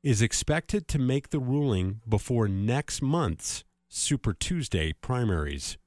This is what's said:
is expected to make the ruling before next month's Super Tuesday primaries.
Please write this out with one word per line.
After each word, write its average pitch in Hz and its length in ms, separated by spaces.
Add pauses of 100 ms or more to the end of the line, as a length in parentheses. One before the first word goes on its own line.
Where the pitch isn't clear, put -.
is 123 180
expected 151 680
to 160 100
make 131 320
the 151 100
ruling 123 720
before 110 380
next 107 560
month's 135 600 (240)
Super - 460
Tuesday 95 600
primaries. 87 920